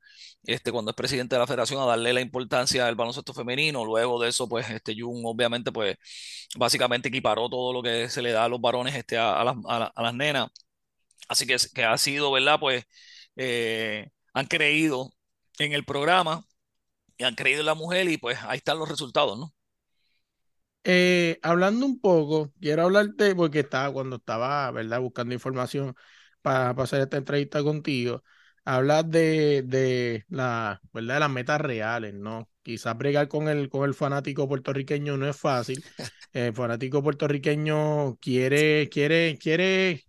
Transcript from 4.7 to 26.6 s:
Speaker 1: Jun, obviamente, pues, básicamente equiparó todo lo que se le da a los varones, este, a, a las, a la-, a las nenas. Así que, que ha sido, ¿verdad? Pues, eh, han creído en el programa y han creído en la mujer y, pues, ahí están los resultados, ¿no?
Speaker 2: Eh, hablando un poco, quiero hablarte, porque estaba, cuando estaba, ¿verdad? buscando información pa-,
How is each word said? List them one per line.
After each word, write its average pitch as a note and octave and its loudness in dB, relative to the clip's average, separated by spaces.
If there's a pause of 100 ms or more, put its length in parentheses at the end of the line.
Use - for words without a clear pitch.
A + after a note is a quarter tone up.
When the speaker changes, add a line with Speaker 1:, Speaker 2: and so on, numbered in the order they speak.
Speaker 1:
Jun, A#2+ -8
obviamente, A#2 -2
pues, G#2+ -2 (640)
básicamente B2 0
equiparó A#2 -2
todo B2+ -4
lo B2 -6
que A#2 -2
se B2+ -6
le A#2+ -2
da A2+ 4
a A#2+ 2
los A#2+ -4
varones, B2 0
este, A#2 -4
a, A2 2
a - 2
las, B2+ 0 (120)
a A#2 -2
la-, A2+ -4
a A#2 -4
las A#2 -2
nenas. C3+ -2 (800)
Así - -2
que, B2+ 2 (160)
que B2+ -2
ha A2+ 4
sido, C#3+ 0
¿verdad? C#3 4
Pues, C3 0 (520)
eh, A2+ -4 (240)
han C3 -2
creído D3+ 2 (460)
en D3 -2
el D3 -4
programa D#3+ 0 (720)
y A#2+ -6
han A#2+ 0
creído C#3+ 2
en D3+ 0
la D#3 2
mujer F3 0
y, D#3 0
pues, A#2+ -4
ahí A#2 -4
están D3+ -2
los D#3 -6
resultados, C3+ 0
¿no? D3 -12 (1300)
Speaker 2:
Eh, F3+ 4
hablando F#3+ 2
un C4 -2
poco, D#3 4
quiero D3+ 2
hablarte, G3+ 4
porque D#3+ 2
estaba, C#3 -2
cuando C3 -6
estaba, B2+ -2
¿verdad? A2+ -4
buscando B2 -4
información C3 -4 (460)
pa-, C3 2